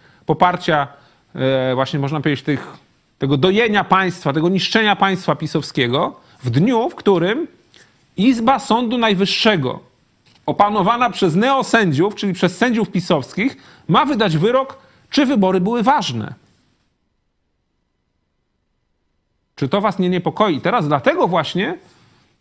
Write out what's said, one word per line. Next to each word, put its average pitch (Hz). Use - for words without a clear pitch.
poparcia, 160
e, 131
właśnie 135
można 139
powiedzieć, 143
tych, 143
tego 139
dojenia 202
państwa, 180
tego 160
niszczenia 196
państwa 185
pisowskiego 147
w 123
dniu, 226
w -
którym 202
Izba 233
Sądu 240
Najwyższego, 196
opanowana 208
przez 175
neosędziów, 208
czyli 202
przez 175
sędziów 226
pisowskich, 180
ma 233
wydać 214
wyrok, 247
czy 277
wybory 190
były 226
ważne. 190
Czy 139
to 202
was 202
nie 180
niepokoi? 175
Teraz 180
dlatego 254
właśnie 180